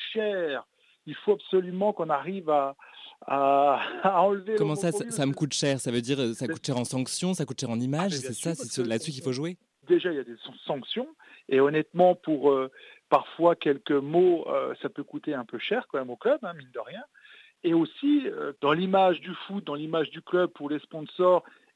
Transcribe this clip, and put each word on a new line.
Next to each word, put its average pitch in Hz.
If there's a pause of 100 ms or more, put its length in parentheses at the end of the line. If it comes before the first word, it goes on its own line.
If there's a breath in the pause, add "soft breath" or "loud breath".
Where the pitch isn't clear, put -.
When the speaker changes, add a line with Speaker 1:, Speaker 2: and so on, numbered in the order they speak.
(120)
Speaker 1:
cher, 180 (400 soft breath)
il 151
faut -
absolument 190
qu'on 165
arrive 156
à, 139 (520 loud breath)
à, 139 (120)
<laughs> -
à 185
enlever 202
Speaker 2:
Comment 151
ça, 170
ça, 151
Speaker 1:
l'homophobie » 117
Speaker 2:
ça 139
me 139
coûte 135
cher ? 139
Ça 123
veut 120
dire, 131
euh, 117
ça 123
Speaker 1:
Mais 165
Speaker 2:
coûte -
cher 135
en 123
sanctions, 139
ça 151
coûte -
cher 123
en 113
Speaker 1:
Ah, 123
Speaker 2:
image, 156
Speaker 1:
mais 139
bien 135
Speaker 2:
c'est 113
Speaker 1:
sûr, 165
Speaker 2:
ça, -
Speaker 1:
parce 120
Speaker 2:
c'est -
Speaker 1:
que 113
Speaker 2:
là-dessus 113
qu'il 131
faut 131
jouer ? 160 (300)
Speaker 1:
Déjà, 175
il 156
y 139
a 127
des 117
san-, 135 (100)
sanctions, 170 (400 loud breath)
et 131
honnêtement, 156
pour, 143
euh, 131 (380 loud breath)
parfois 160
quelques 143
mots, 160
euh, 135
ça 139
peut 143
coûter 151
un 123
peu 113
cher 226
quand 147
même 127
au 123
club, 285
hein, 180
mine 131
de 120
rien. 147 (600 loud breath)
Et 170
aussi, 269
euh, 147
dans 143
l'image 185
du 180 (140)
foot, 196
dans 156
l'image 151
du 165
club, 180
pour 143
les 151
sponsors, 175 (320 loud breath)